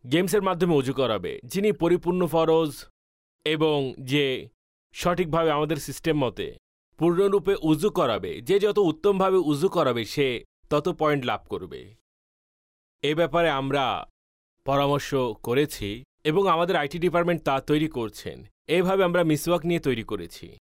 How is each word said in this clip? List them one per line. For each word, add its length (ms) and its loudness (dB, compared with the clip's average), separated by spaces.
গেমসের 300 2
মাধ্যমে 320 2
অজু 180 2
করাবে। 520 -2
যিনি 280 0
পরিপূর্ণ 540 0
ফরজ 600 2
এবং 560 0
যে 480 -2
সঠিকভাবে 580 0
আমাদের 260 0
সিস্টেম 420 -4
মতে 380 -4
পূর্ণরূপে 640 2
উজু 280 2
করাবে, 500 -2
যে 200 2
যত 180 2
উত্তমভাবে 580 2
উজু 320 2
করাবে, 360 0
সে 400 -2
তত 180 0
পয়েন্ট 360 0
লাভ 240 -2
করবে। 460 -10
এ 120 0
ব্যাপারে 360 2
আমরা 560 -2
পরামর্শ 500 0
করেছি 640 -2
এবং 240 2
আমাদের 280 2
আইটি 220 -4
ডিপার্টমেন্ট 440 0
তা 180 0
তৈরি 280 0
করছেন। 560 -10
এভাবে 380 2
আমরা 200 2
মিসওয়াক 420 0
নিয়ে 140 0
তৈরি 220 -2
করেছি 600 -10